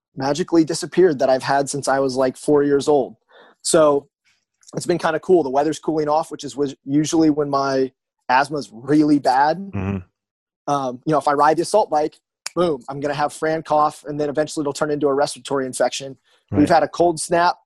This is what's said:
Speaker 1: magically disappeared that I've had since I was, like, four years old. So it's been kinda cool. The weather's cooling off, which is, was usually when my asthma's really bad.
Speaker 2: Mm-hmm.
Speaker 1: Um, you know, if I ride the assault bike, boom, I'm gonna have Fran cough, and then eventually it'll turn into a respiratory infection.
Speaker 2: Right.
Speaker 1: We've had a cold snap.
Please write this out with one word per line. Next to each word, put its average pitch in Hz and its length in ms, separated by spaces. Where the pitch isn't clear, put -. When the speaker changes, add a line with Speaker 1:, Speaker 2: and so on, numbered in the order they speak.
Speaker 1:
magically 156 480
disappeared 165 560
that 131 100
I've 131 140
had 143 260
since 139 160
I 135 140
was, 131 160
like, 131 200
four 147 280
years 143 240
old. 127 280
So 147 460
it's - 120
been 170 120
kinda 156 220
cool. 180 220
The 135 80
weather's 143 280
cooling 156 300
off, 156 220
which 147 140
is, 120 120
was 139 180
usually 156 440
when 147 220
my 135 420
asthma's 135 440
really 147 460
bad. 135 400
Speaker 2:
Mm-hmm. 98 1120
Speaker 1:
Um, 127 320
you 156 80
know, 147 60
if 135 100
I 143 40
ride 151 260
the 170 40
assault 208 280
bike, 156 280
boom, 165 340
I'm 143 120
gonna 147 140
have 147 180
Fran 160 300
cough, 151 420
and 147 140
then 147 120
eventually 151 320
it'll 143 100
turn 151 180
into 147 180
a 139 60
respiratory 139 520
infection. 127 500
Speaker 2:
Right. 101 80
Speaker 1:
We've 147 100
had 160 140
a 143 60
cold 165 320
snap. 170 460